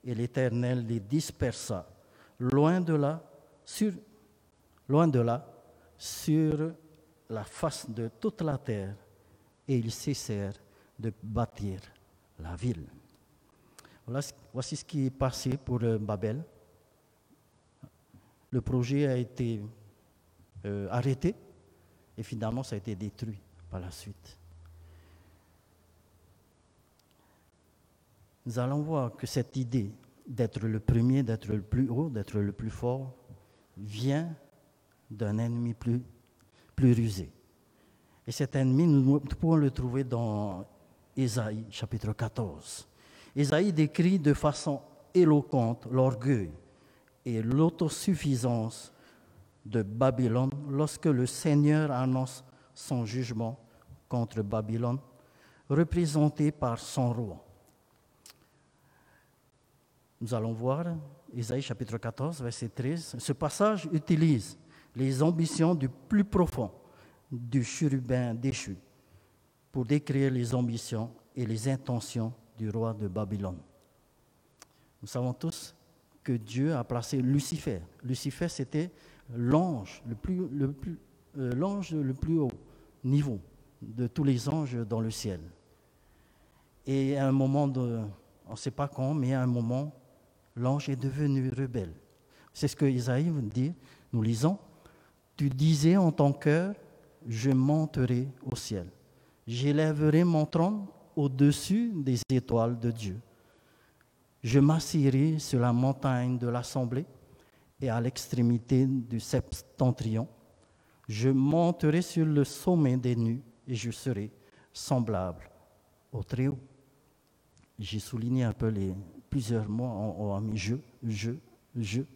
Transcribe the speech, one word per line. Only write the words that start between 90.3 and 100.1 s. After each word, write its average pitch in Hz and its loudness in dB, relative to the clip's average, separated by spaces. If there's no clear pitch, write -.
l'ange 131 0
est 139 -2
devenu 135 0
rebelle. 120 -4
C'est 143 0
ce - -6
que 147 2
Isaïe 127 2
dit, 123 -2
nous 117 2
lisons, « 120 2
Tu 139 0
disais 156 4
en 175 6
ton 143 4
cœur, 170 2
je 117 0
monterai 135 2
au 120 -2
ciel. 92 -6
J'élèverai 151 4